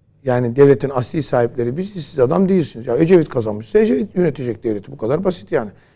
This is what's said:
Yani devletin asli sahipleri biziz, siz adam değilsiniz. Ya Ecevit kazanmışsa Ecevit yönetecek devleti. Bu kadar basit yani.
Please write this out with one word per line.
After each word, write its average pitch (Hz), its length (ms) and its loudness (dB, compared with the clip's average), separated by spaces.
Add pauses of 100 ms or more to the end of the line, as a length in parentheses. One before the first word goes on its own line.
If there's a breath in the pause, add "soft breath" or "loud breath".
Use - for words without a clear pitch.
(240)
Yani 123 320 0
devletin 139 380 6
asli 131 280 -4
sahipleri 120 540 -2
biziz, 190 300 -8
siz 156 140 -14
adam 175 280 2
değilsiniz. 143 380 -2
Ya 120 100 -2
Ecevit 165 320 4
kazanmışsa 110 500 -2
Ecevit 220 380 0
yönetecek 139 480 -4
devleti. 107 280 -6
Bu 139 40 -16
kadar 143 280 -4
basit - 280 -4
yani. 117 180 -2 (260 soft breath)